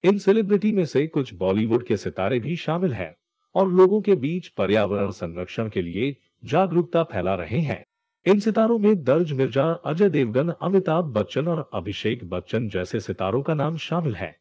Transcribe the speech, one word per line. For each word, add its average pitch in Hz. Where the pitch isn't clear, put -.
इन 202
सेलिब्रिटी 208
में 190
से 143
कुछ 147
बॉलीवुड 107
के 107
सितारे 95
भी 147
शामिल 165
हैं 92
और 190
लोगों 185
के 196
बीच 160
पर्यावरण 101
संरक्षण 90
के 98
लिए 101
जागरूकता 165
फैला 95
रहे 90
हैं। 127
इन 202
सितारों 220
में 202
दर्ज 151
मिर्जा, 131
अजय 165
देवगन, 139
अमिताभ 180
बच्चन 131
और 160
अभिषेक 107
बच्चन 104
जैसे 95
सितारों 98
का 160
नाम 151
शामिल 156
है। 85